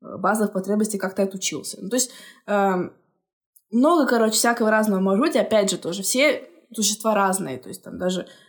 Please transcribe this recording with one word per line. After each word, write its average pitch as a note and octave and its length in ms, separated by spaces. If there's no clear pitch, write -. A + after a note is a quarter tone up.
э, - 140
базовых G3+ 360
потребностей, G3+ 460
как F#3+ 160
ты G3+ 80
отучился. F#3+ 580
Ну, F#3+ 80
то A#3 60
есть, B3+ 160
эм, G3 460
много, C#4+ 340
короче, A3 300
всякого A#3 360
разного G#3+ 300
может G3 200
быть, E4 140
и A#3+ 40
опять G3+ 320
же F3 60
тоже, F#3 260
все C4 440
существа G#3+ 420
разные, F#3 420
то B2+ 120
есть - 140
там - 140
даже F3+ 300